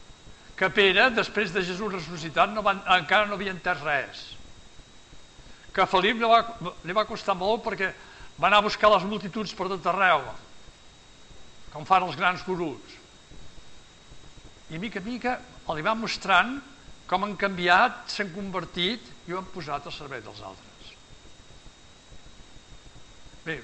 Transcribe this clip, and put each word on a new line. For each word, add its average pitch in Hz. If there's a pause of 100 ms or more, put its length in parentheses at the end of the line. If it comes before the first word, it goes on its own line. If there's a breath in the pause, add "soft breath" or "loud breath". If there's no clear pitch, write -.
(580 loud breath)
que 190
Pere, 202
després 202
de 196
Jesús 185
ressuscitat, 165
no 214
va, 196 (220)
encara 190
no 208
havia 190
entès 175
res, 139 (1500 loud breath)
que 190
a -
Felip 196
li 233
va, 226 (420)
li 170
va 214
costar 202
molt 208
perquè 190 (480 loud breath)
va 170
anar 208
a 208
buscar 214
les 185
multituds 208
per 185
tot 180
arreu, 175 (1500)
com 151
fan 185
els 147
grans 180
gurus. 165 (1800)
I 165
mica 208
en 185
mica 247 (400)
li 156
va 220
mostrant 208 (520)
com 190
han 202
canviat, 190
s'han 202
convertit 190 (220)
i 170
ho 185
han 185
posat 147
al 165
servei 135
dels 104
altres. - (2500)
Bé, 156